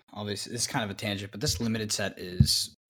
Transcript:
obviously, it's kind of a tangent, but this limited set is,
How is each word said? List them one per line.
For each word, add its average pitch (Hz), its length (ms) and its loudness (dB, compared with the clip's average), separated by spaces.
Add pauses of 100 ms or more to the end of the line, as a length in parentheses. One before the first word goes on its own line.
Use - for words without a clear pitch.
(140)
obviously, 104 400 -4
it's 117 140 0
kind 131 160 0
of 101 80 -2
a - 20 -6
tangent, 101 380 -4
but 104 100 -10
this - 200 0
limited 110 300 0
set - 280 -2
is, - 560 4 (140)